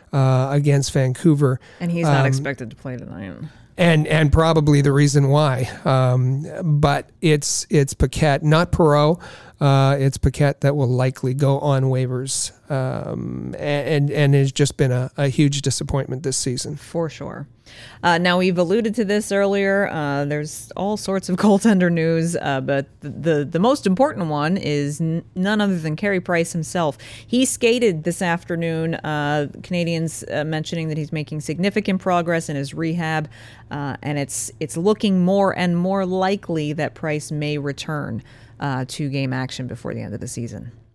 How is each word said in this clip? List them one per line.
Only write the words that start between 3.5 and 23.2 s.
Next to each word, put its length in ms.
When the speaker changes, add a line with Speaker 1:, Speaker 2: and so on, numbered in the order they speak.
Speaker 1:
And, 280
and 240
probably 520
the 100
reason 360
why. 420
Um, 580
but 300
it's, 480
it's 240
Paquette, 500
not 260
Perreault. 520
Uh, 380
it's 200
Paquette 440
that 120
will 140
likely 460
go 260
on 240
waivers, 680
um, 880
a-, 400
and, 140
and 240
has 160
just 260
been 140
a, 260
a 120
huge 340
disappointment 600
this 120
season. 400
Speaker 2:
For 320
sure. 380
Uh, 160
now, 200
we've 200
alluded 380
to 80
this 260
earlier. 580
Uh, 360
there's 500
all 220
sorts 320
of 80
<laughs> 20
goaltender 540
news, 420
uh, 260
but 280
the, 60
the, 360